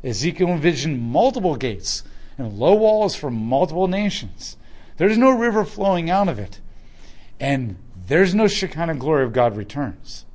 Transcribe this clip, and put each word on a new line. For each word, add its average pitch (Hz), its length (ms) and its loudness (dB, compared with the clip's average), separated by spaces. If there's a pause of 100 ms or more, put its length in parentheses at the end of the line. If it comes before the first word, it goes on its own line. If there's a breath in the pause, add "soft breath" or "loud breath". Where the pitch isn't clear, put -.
Ezekiel 139 460 0
envisioned 147 520 0
multiple 180 540 2
gates 110 480 -4 (340 soft breath)
and 113 160 -6
low 135 220 4
walls 214 400 2
for 139 160 -6
multiple 143 560 0
nations. 190 720 -4 (400 soft breath)
There's 220 200 4
no 262 140 8
river 226 340 2
flowing 180 460 0
out 196 160 4
of 131 100 -2
it. 98 220 -8 (800 soft breath)
And 131 380 -2 (300)
there's 180 280 4
no 214 120 6
Shekinah 165 480 -2
glory 139 300 2
of 113 80 -4
God 120 240 4
returns. 107 760 -8